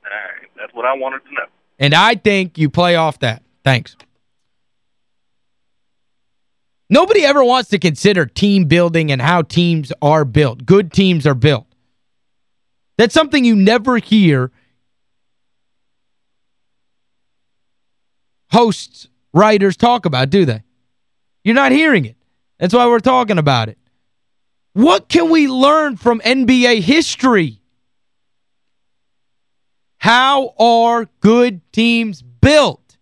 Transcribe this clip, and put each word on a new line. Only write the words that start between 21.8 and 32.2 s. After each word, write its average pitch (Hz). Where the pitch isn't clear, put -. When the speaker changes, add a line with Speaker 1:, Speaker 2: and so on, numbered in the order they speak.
Speaker 2:
it. 110
That's 180
why 240
we're 240
talking 240
about 131
it. 110
What 294
can 330
we 320
learn 277
from 233
N 254
B 247
A 233
history? 208
How 262
are 233
good 226
teams 226